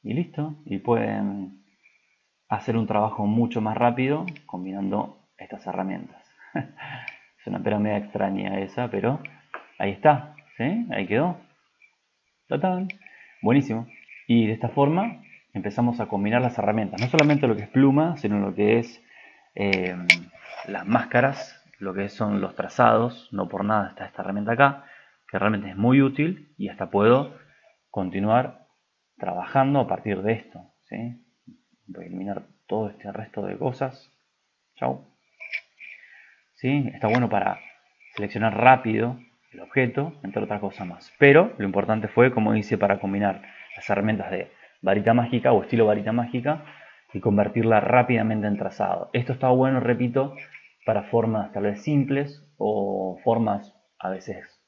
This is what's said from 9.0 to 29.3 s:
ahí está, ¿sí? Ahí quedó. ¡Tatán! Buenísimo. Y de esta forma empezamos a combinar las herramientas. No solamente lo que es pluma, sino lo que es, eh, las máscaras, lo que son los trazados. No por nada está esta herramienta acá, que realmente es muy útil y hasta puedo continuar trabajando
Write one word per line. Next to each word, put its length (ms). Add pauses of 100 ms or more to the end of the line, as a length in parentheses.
ahí 100
está, 460 (220)
¿sí? 340
Ahí 160
quedó. 300 (1120)
¡Tatán! 400 (540)
Buenísimo. 460 (400)
Y 180
de 80
esta 160
forma 540 (280)
empezamos 480
a 60
combinar 380
las 160
herramientas. 420
No 60
solamente 400
lo 80
que 80
es 60
pluma, 480
sino 200
lo 160
que 240
es, 260 (520)
eh, 420 (680)
las 180
máscaras, 800 (140)
lo 160
que 140
son 320
los 140
trazados. 760
No 180
por 160
nada 240
está 160
esta 160
herramienta 300
acá, 340 (460)
que 80
realmente 280
es 80
muy 280
útil 560
y 100
hasta 220
puedo 440 (540)
continuar 760 (500)
trabajando 640